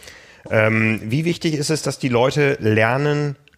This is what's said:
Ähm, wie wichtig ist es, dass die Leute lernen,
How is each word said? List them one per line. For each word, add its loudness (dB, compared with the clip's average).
Ähm, 2
wie -2
wichtig -2
ist -4
es, -2
dass -6
die -2
Leute 2
lernen, 0